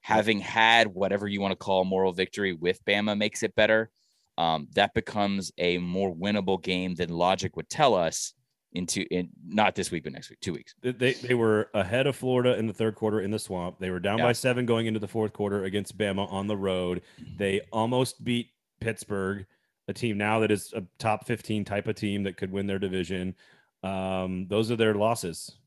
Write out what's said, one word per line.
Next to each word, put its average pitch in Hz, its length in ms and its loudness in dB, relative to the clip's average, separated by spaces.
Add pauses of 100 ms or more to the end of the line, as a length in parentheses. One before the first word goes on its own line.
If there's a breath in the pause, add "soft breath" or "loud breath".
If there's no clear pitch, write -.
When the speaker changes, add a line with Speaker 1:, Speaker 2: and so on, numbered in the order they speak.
(160)
Speaker 1:
Having 107 240 4
had 113 480 6
whatever 98 400 -2
you 101 120 -2
wanna 95 160 0
call 95 280 2
moral 95 280 2
victory 95 400 -2
with 85 320 -2
Bama 104 320 2
makes 107 260 -2
it 107 120 -2
better. 110 360 4 (460)
Um, 80 380 0
that 101 200 4
becomes 101 640 -2
a 87 200 0
more 90 360 -2
winnable 95 480 0
game 92 320 -2
than 85 160 -4
logic 90 460 0
would 82 140 -10
tell 135 240 4
us 82 400 -2 (380)
in 90 140 -4
two, 98 240 -2
in, 90 180 -2 (160)
not 98 300 2
this 92 160 -4
week, 80 140 -6
but 73 80 -8
next - 180 -16
week, - 100 -20
two 90 120 -6
weeks. - 280 -12
Speaker 2:
They, 123 120 -4
they, 123 220 0
they 123 200 -2
were 110 400 2
ahead 107 320 2
of 135 80 0
Florida 127 420 2
in 110 120 -2
the 101 40 -4
third 110 220 0
quarter 107 260 0
in 101 120 -2
the 107 60 -2
Swamp. 90 420 -6
They 92 100 -4
were 90 80 -4
down 101 200 0
Speaker 1:
Yeah. 120 80 2
Speaker 2:
by 120 60 6
seven 123 320 0
going 113 220 2
into 110 140 -2
the 101 80 -8
fourth 110 240 -2
quarter 101 320 -2
against 98 340 -4
Bama 98 340 0
on 98 140 -4
the 104 100 -2
road. 92 460 -2 (180 loud breath)
Speaker 1:
Mm-hmm. - 160 -16
Speaker 2:
They 98 240 0 (120)
almost 120 520 0
beat 120 260 -2 (300)
Pittsburgh, 101 640 -4 (440)
a 101 40 -6
team 107 240 -2
now 107 220 2
that 107 140 4
is 98 200 -2
a 107 120 -8 (160)
top 107 260 0
fifteen 107 380 -4
type 101 240 -4
of 107 80 -4
team 101 260 -2
that 95 140 -4
could 95 160 -6
win 98 160 -2
their 98 100 -2
division. 92 560 -4 (480 soft breath)
Um, 95 680 -4
those 107 220 2
are 120 60 0
their 110 180 4
losses. 104 720 -2